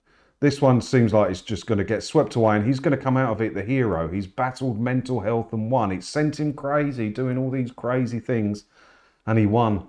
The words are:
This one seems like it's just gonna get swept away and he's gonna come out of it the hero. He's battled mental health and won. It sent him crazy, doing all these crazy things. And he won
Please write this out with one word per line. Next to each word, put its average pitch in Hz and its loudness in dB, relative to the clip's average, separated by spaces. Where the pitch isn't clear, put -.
This 139 2
one 127 6
seems 117 2
like 104 4
it's 92 -4
just - -8
gonna 101 0
get 101 -2
swept - 0
away 110 4
and 104 0
he's 131 0
gonna 143 0
come 131 -2
out 131 0
of 107 -4
it 110 -2
the 98 -6
hero. 107 0
He's 95 -4
battled 127 -4
mental 123 -2
health 113 -2
and 110 -4
won. 113 2
It 92 -6
sent 151 -2
him 151 -2
crazy, 139 -2
doing 127 -2
all 131 -2
these 127 -4
crazy 120 -2
things. 107 -2
And 113 2
he 107 6
won 107 2